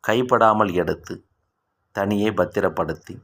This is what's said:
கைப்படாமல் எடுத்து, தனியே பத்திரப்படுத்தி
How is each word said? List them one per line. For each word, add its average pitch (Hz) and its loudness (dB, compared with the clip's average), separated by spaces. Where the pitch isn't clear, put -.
கைப்படாமல் 110 2
எடுத்து, 82 -4
தனியே 101 0
பத்திரப்படுத்தி 90 -2